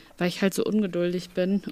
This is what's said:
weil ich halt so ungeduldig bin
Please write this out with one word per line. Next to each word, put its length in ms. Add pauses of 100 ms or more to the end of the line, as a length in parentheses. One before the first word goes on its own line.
(180)
weil 100
ich 140
halt 100
so 120
ungeduldig 640
bin 420